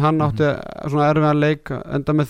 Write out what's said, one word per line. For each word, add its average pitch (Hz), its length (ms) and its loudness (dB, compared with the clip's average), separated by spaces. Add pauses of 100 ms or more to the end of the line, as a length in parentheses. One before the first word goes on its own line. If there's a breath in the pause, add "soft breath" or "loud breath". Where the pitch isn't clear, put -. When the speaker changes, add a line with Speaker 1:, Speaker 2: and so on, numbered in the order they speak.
Speaker 1:
hann 156 140 2
Speaker 2:
Mhm. 151 100 2
Speaker 1:
átti 143 640 -2
svona 147 220 2
erfiðan 151 260 2
leik, 151 320 0
enda 139 400 -4
með 151 180 2